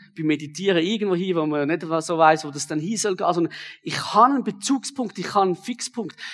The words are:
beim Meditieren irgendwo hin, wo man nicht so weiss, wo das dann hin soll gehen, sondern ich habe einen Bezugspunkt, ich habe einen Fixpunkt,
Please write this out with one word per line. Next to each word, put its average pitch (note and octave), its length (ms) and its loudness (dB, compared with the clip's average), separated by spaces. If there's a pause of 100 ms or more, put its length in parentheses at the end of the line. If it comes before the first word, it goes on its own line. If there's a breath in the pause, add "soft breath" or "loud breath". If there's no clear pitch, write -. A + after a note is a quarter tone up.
(180 loud breath)
beim D#3+ 80 -4
Meditieren D#3 580 0
irgendwo G3 320 0
hin, F3+ 220 0
wo D#3+ 80 0
man D3 240 0
nicht D#3+ 140 -2 (180)
so E3 160 -4
weiss, D#3 260 6
wo D3 80 -8
das C#3+ 160 -8
dann D#3 120 -4
hin G3 180 -4
soll G3+ 180 0
gehen, F3 180 0
sondern E3 200 0 (280 loud breath)
ich - 320 -6
habe A#3+ 200 8
einen B3+ 100 0
Bezugspunkt, A#3+ 760 -4
ich - 140 -8
habe G3 120 4
einen F3+ 100 2
Fixpunkt, - 640 -8 (140 loud breath)